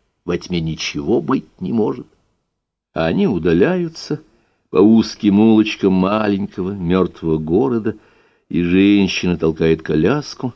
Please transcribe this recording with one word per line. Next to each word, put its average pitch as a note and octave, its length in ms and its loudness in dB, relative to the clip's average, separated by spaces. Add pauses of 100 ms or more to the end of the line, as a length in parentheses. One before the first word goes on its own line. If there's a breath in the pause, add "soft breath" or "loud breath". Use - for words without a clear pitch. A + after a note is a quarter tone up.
(240)
во F2 140 -4
тьме F2 220 -6
ничего D#2+ 600 -4
быть C3+ 260 -4 (140)
не D3+ 120 -6
может. A#2+ 340 -4 (880)
А D#2+ 120 -2
они F#3 200 0
удаляются D3 960 0 (500)
по - 80 -2
узким G#2 600 4
улочкам G#2+ 520 4
маленького G2 800 -2
мёртвого F2 680 -2
города, G#2+ 580 -2 (520 soft breath)
и F2 140 -2
женщина F#2 760 2
толкает D#2+ 460 0
коляску A2+ 720 -2